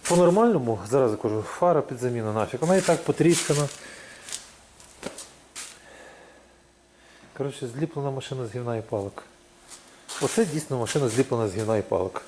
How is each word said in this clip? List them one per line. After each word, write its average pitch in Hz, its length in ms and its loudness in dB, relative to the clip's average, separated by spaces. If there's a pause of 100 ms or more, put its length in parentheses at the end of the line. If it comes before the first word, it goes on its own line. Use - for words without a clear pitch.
По-нормальному, 175 760 4 (100)
зараз 127 220 4 (100)
кажу, 107 200 0
фара 165 400 2
під 135 160 -8
заміну 117 360 -2
нафіг. 110 260 -2
Вона 175 160 2
і 190 60 4
так 170 220 2
потріскана. 151 640 2 (3750)
Коротше, 135 300 -6
зліплена 139 440 -6
машина 131 360 -6
з 104 80 -12
гівна 120 220 -4
і 107 40 -4
палок. 101 420 -6 (1000)
Оце 214 240 2
дійсно 147 320 -4
машина 120 320 0
зліплена 117 380 0
з 92 80 -4
гівна 110 220 0
і 101 40 2
палок. 92 460 -2